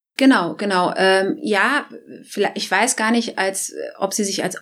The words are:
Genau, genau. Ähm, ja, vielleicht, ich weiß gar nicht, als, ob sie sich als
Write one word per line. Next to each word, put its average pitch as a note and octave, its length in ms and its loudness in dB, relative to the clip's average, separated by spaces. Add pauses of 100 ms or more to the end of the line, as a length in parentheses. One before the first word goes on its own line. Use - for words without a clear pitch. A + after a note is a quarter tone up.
(160)
Genau, A3 380 4
genau. F#3 420 0
Ähm, F#3+ 460 2
ja, G#3+ 440 0 (360)
vielleicht, - 340 -2
ich - 140 -8
weiß A3 260 2
gar A3 140 0
nicht, A#3 280 0
als, F#3+ 360 -4 (240)
ob G3 160 -2
sie G#3+ 100 -2
sich G3+ 200 -4
als F3+ 180 -6